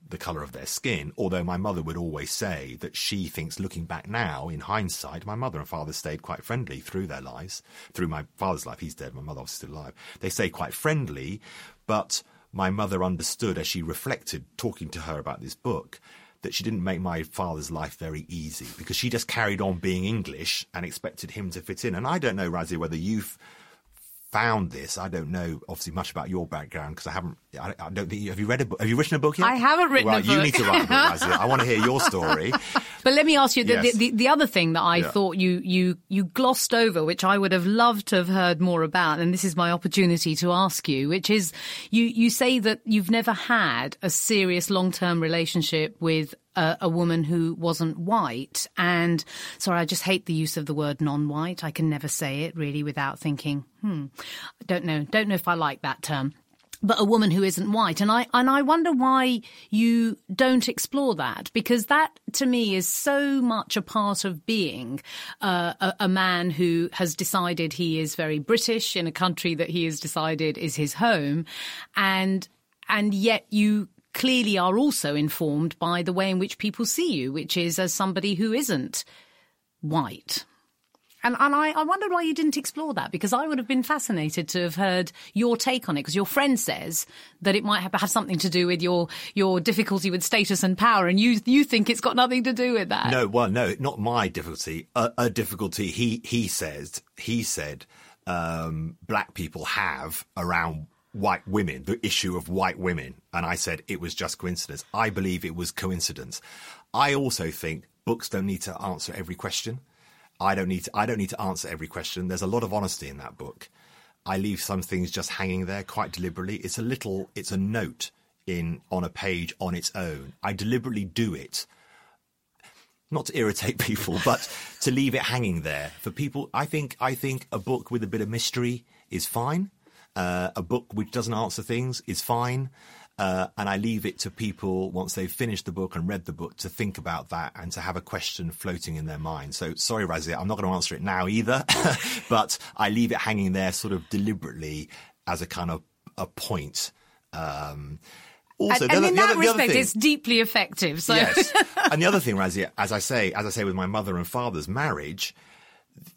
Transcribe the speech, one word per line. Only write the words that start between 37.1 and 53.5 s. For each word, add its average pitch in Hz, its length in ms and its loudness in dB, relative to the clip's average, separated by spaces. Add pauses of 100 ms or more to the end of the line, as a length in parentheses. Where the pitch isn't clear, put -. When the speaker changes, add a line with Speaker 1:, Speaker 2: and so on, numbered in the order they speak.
Speaker 2:
I 196 140 6
would 196 120 4
have 180 160 4
loved 220 420 4
to 208 80 4
have 180 120 4
heard 180 320 4
more 175 240 4
about, 160 340 2
and 170 160 2
this 180 80 -2
is 180 140 0
my 170 160 4
opportunity 175 640 2
to 175 160 2
ask 180 360 2
you, 139 200 2
which 180 200 0
is 208 240 2 (380)
you, 233 140 6
you 233 260 4
say 254 300 4
that 220 240 0
you've 214 260 2
never 226 220 4
had 160 680 0
a 185 100 0
serious 185 600 2
long-term 185 500 2
relationship 160 800 0
with 160 380 0 (200)
a, 165 260 4
a 190 60 2
woman 165 360 2
who 165 300 2
wasn't 165 440 -2
white. 170 680 -2 (100)
And, 170 480 2 (340)
sorry, 175 220 0
I 170 40 2
just 165 180 -2
hate 185 240 0
the 175 60 -2
use 156 240 0
of 156 100 -4
the 151 80 -4
word 147 260 -2
non-white. 151 640 -2
I 160 60 -2
can 160 180 0
never 151 200 -2
say 143 340 -4
it 165 140 -6
really 147 260 -2
without 143 360 -4
thinking, 143 460 -2 (160)